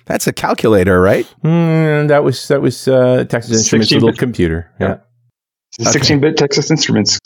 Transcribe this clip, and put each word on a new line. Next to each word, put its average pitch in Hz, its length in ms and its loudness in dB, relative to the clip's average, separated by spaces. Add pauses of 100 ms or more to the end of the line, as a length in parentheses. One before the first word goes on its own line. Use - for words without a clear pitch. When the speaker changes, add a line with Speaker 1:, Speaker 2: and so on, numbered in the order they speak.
Speaker 1:
That's - 220 -6
a - 60 0
calculator, 98 680 2
right? 101 260 2 (160)
Speaker 2:
Mm, 160 680 0
that 147 140 4
was, 139 260 -4
that 143 120 0
was, 135 260 -4
uh, 127 440 2
Texas 120 220 -4
Instruments' 110 360 0
Speaker 3:
Sixteen 110 120 2
Speaker 2:
little 113 120 2
Speaker 3:
bit. - 60 -14
Speaker 2:
computer. 85 600 -2
Yeah. 98 100 -2
Speaker 3:
Yeah. 95 80 -6 (800)
It's 113 80 -6
a 113 40 0
Speaker 1:
Okay. - 20 2
Speaker 3:
sixteen-bit 151 440 0
Texas 143 340 -2
Instruments 110 560 0